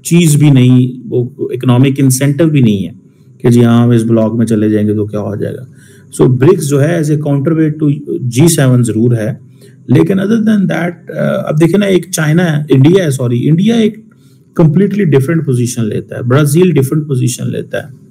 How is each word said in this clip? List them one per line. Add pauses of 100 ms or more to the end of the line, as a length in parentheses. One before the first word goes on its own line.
चीज़
भी
नहीं,
वो
इकोनॉमिक
इंसेंटिव
भी
नहीं
है (460)
कि
जी
हाँ,
हम
इस
ब्लॉक
में
चले
जाएंगे
तो
क्या
हो
जाएगा। (520)
So,
brics
जो
है,
as
a
counterweight (100)
to (380)
G
seven
ज़रूर
है, (500)
लेकिन
other
than
that, (200)
अ,
अब
देखिए
ना,
एक
चाइना
है,
इंडिया
है,
सॉरी,
इंडिया
एक (520)
कंप्लीटली
डिफरेंट
पोजीशन
लेता
है,
ब्राज़ील
डिफरेंट
पोजीशन
लेता
है।